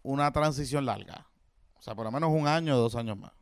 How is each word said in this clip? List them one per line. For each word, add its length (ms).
una 280
transición 540
larga. 420
O 60
sea, 140
por 100
lo 60
menos 180
un 180
año 280
o 20
dos 180
años 220
más. 140